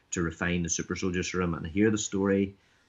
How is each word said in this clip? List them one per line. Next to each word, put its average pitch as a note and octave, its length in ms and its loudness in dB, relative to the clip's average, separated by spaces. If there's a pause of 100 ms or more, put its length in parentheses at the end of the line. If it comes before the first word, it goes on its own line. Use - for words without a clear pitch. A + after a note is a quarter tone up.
(100)
to F2+ 120 -2
refine F2 400 0
the E2 60 -2
super E2+ 260 -2
soldier F2+ 280 -2
serum, F2+ 320 0
and D2+ 120 -6
hear G2+ 240 4
the G#2+ 60 0
story G2 580 0 (340)